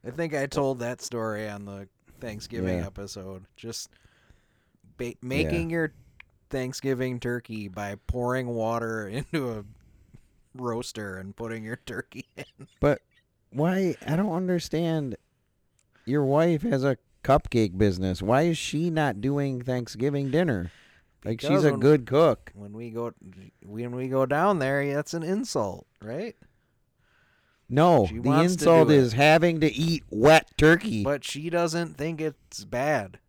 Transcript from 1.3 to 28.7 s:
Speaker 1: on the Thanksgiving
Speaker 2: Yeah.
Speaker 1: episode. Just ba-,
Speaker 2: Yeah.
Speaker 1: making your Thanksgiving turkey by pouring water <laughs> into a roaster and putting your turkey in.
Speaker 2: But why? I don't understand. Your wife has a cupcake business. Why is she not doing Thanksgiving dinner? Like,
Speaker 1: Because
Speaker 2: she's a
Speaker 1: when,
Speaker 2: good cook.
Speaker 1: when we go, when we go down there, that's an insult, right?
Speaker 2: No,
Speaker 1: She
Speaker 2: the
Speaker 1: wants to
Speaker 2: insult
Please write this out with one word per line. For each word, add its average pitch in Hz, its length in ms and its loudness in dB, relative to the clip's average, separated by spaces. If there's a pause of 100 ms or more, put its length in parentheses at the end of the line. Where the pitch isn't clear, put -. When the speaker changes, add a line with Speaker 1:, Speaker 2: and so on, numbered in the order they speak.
Speaker 1:
on 101 160 -12
the 98 240 -14 (320)
Thanksgiving 92 600 -6
Speaker 2:
Yeah. 82 60 -6
Speaker 1:
episode. 95 580 -14 (120)
Just - 320 -14 (1080)
ba-, 120 80 -8
Speaker 2:
Yeah. 120 160 -10
Speaker 1:
making 165 480 -2
your 165 240 -2 (560)
Thanksgiving 127 720 -4
turkey 113 480 -6
by 101 280 -8 (100)
pouring 123 420 -4
water 113 600 -4
<laughs> 123 240 -8
into 135 200 -4
a 104 120 -10 (880)
roaster 113 640 -8
and 95 180 -12
putting 113 300 -10
your 113 120 -8 (100)
turkey 123 400 -12 (100)
in. - 80 -14 (360)
Speaker 2:
But 147 200 2 (500)
why? 175 460 0 (100)
I 156 100 0
don't 196 160 0
understand. 165 840 -2 (880)
Your 143 200 0
wife 151 380 2
has 143 220 0
a 135 140 0 (240)
cupcake 113 560 2
business. 92 420 2
Why 120 220 2
is 165 160 2
she 165 320 -4
not 143 320 0
doing 139 400 -2
Thanksgiving 127 680 -2
dinner? 127 400 0 (540)
Like, 113 140 -4
Speaker 1:
Because 139 100 -4 (120)
Speaker 2:
she's 156 40 4
a 147 60 8
Speaker 1:
when, 139 100 -2
Speaker 2:
good 135 260 4
cook. 135 480 2
Speaker 1:
when 101 200 -16
we 117 160 -12
go, 117 240 -8 (500)
when 120 320 -8
we 131 120 -6
go 135 180 2
down 170 320 2
there, 139 340 -2
that's 147 220 -4
an 165 80 -6
insult, 160 640 -4 (160)
right? 151 340 -10 (1300)
Speaker 2:
No, 143 400 6
Speaker 1:
She 78 100 -6
Speaker 2:
the - 120 -8
Speaker 1:
wants 170 280 4
to 151 80 -6
Speaker 2:
insult 165 240 8